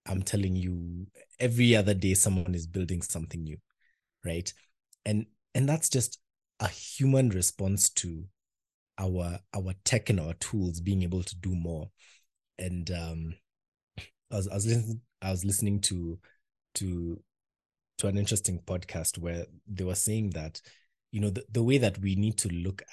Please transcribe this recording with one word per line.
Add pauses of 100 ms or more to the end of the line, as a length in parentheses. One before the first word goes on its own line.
I'm
telling
you, (320)
every
other
day
someone
is
building
something
new, (680)
right? (520)
And, (280)
and
that's
just (400)
a
human
response
to (760)
our, (120)
our (100)
tech
and
our
tools
being
able
to
do
more. (680)
And,
um, (960)
I
was,
I
was
listening, (200)
I
was
listening
to, (560)
to, (800)
to
an
interesting
podcast
where (220)
they
were
saying
that, (520)
you
know,
the,
the
way
that
we
need
to
look (100)